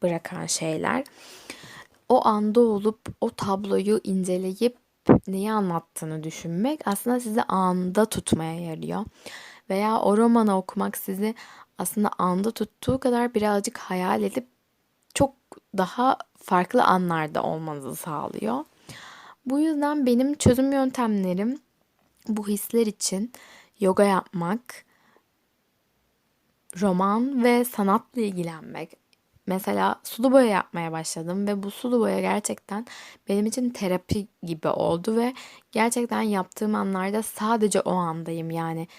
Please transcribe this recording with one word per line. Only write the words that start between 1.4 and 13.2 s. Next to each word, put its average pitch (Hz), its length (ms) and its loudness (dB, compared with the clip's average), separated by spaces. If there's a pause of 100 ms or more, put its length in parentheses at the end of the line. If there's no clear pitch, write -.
O 247 180 6
anda 214 320 2
olup 220 400 2 (220)
o 233 80 -2
tabloyu 196 720 0
inceleyip 190 720 -2 (500)
neyi 190 240 -4
anlattığını 165 720 -4
düşünmek 180 600 -4
aslında 240 340 -2
sizi 233 220 -2
anda 185 640 2
tutmaya 160 560 -2
yarıyor. 165 440 -6 (640)
Veya 208 320 2
o 202 160 4
romanı 226 400 6
okumak 196 400 -4
sizi 202 380 -4 (420)
aslında 196 400 0
anda 180 340 0
tuttuğu 247 480 -2
kadar 240 340 2